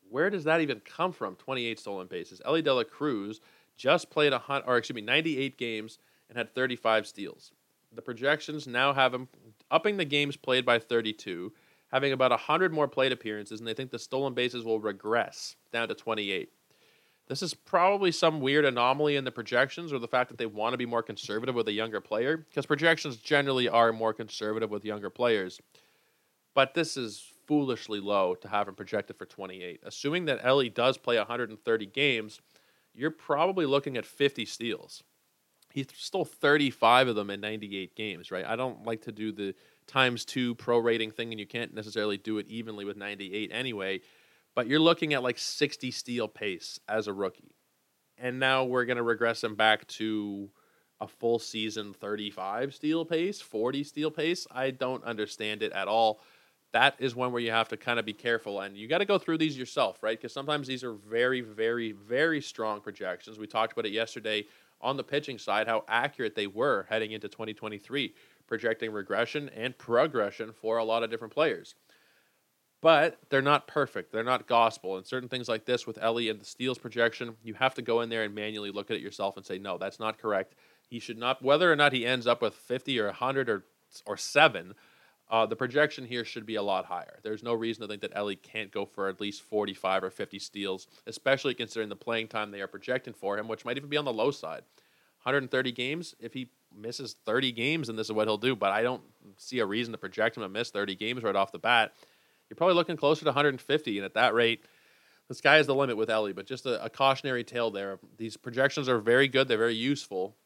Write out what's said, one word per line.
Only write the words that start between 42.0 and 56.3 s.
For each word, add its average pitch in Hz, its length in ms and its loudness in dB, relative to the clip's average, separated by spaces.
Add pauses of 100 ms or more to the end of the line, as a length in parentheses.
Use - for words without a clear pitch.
do 110 200 -4
it 101 80 -6
evenly 110 380 -10
with 101 120 -8
ninety-eight 101 560 -8
anyway, 101 480 -4 (540)
but 123 120 0
you're 143 140 4
looking 165 320 4
at, 131 100 0
like, 123 160 -2
sixty - 520 -4
steal 120 360 -4
pace 101 600 -8
as 107 180 -2
a 104 60 -4
rookie. 95 420 -6 (640)
And 127 240 -6
now 131 240 2
we're 123 220 0
gonna 120 160 0
regress 117 420 0
him 110 100 -2
back 107 340 4
to 104 600 -4 (480)
a 104 80 -8
full 117 320 0
season 107 540 -6
thirty-five 104 840 -6
steal 160 300 -2
pace, 170 380 -4
forty 127 420 -2
steal 151 260 -4
pace. 165 400 -2
I 131 200 -2
don't 131 340 -4
understand 107 580 -4
it 104 100 -2
at 95 160 -4
all. 110 340 2 (500)